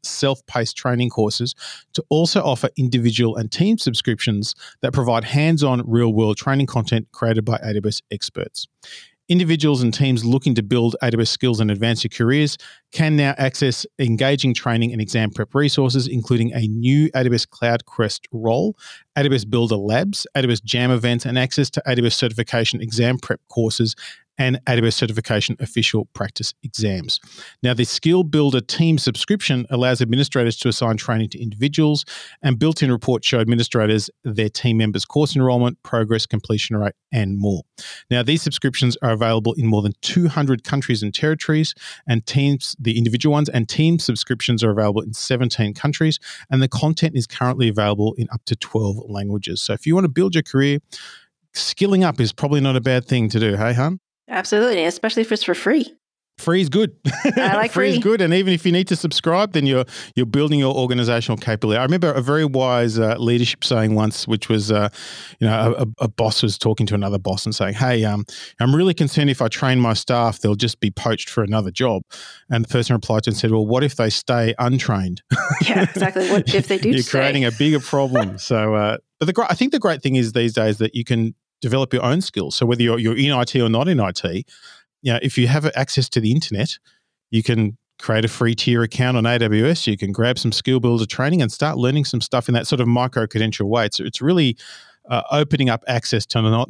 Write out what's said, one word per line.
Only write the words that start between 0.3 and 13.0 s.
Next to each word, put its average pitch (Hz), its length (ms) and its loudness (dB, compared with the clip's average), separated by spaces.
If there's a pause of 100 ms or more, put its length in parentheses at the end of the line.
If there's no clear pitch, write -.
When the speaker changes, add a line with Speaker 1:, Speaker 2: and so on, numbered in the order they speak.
Speaker 1:
training 123 320 -2
courses 110 460 -2 (400)
to 165 160 -6
also 165 320 2
offer 131 340 -2
individual 120 600 0
and 110 140 -6
team 214 280 2
subscriptions 107 760 -2 (280)
that 123 100 0
provide 120 320 2
hands-on 143 640 2
real-world 113 460 2
training 135 300 0
content 113 460 -2
created 113 340 0
by 113 160 0
A 110 100 -6
W 104 160 -2
S - 220 -4
experts. - 560 -10 (600)
Individuals 160 520 2
and 117 140 0
teams 127 300 2
looking 123 320 2
to 113 60 2
build 117 400 0
A 123 100 0
W 117 100 2
S 110 80 0
skills 117 300 0
and 107 100 2
advance 113 320 0
your 113 80 -6
careers 139 480 0 (320)
can 156 240 0